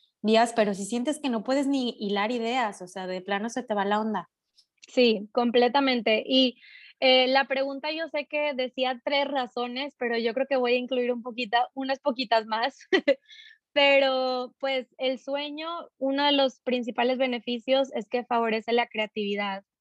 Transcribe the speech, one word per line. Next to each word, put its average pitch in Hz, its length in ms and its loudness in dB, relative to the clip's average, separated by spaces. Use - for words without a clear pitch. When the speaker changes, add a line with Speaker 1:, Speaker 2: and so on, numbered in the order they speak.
Speaker 1:
días, 220 320 4
pero 208 180 2
si 196 100 -6
sientes 247 380 -4
que 285 80 -4
no 226 140 -2
puedes 269 240 0
ni 262 320 -2
hilar 202 320 -2
ideas, 233 500 -2
o 180 60 -12
sea, 185 180 -10
de 185 160 -6
plano 202 300 -4
se 247 100 -6
te 226 140 -6
va 196 100 0
la 208 160 0
onda. 214 280 -4
Speaker 2:
Sí, 220 440 2
completamente. 240 960 2
Y, 262 340 2
eh, 254 280 6
la 269 180 4
pregunta 277 460 -4
yo 320 180 -6
sé 294 160 -4
que 294 300 -2
decía 254 500 -4
tres 277 220 0
razones, 247 720 -6
pero 233 180 -2
yo 233 160 -2
creo 262 140 -2
que 277 80 -2
voy 247 180 2
a 254 40 4
incluir 247 340 -2
un 240 100 -6
poquita, 240 540 -2
unas 269 240 -4
poquitas 226 480 0
más. 226 320 -4
<laughs> 294 280 2
Pero, 262 840 2
pues, 269 280 -4
el 254 220 -2
sueño, 294 480 -6
uno 277 260 0
de 285 60 4
los 277 300 2
principales 247 580 -2
beneficios 254 720 -2
es 220 160 -6
que 240 160 -4
favorece 226 480 -2
la 240 140 2
creatividad 202 760 -4